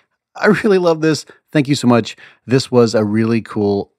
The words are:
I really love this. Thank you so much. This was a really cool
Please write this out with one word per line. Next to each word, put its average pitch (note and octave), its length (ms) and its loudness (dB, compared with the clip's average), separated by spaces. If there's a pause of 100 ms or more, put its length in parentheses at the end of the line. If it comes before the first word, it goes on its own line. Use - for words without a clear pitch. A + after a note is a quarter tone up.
(340)
I - 120 -4
really G3+ 320 2
love E3 240 0
this. D#3 220 0 (280)
Thank C#3 160 0
you C#3+ 80 0
so - 100 -2
much. A#2+ 300 2 (300)
This C3 220 -2
was A#2 280 2
a G#2+ 80 0
really A2+ 380 -2
cool G2+ 560 -4